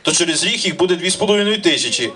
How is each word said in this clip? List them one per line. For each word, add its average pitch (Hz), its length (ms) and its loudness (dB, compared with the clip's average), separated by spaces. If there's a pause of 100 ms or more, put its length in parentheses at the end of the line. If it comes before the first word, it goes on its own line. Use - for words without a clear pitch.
то 156 100 -2
через 165 320 0
рік 220 220 -2
їх 170 120 -2
буде 180 180 2
дві 175 140 -4
з 185 60 -2
половиною 208 460 0
тисячі, - 540 0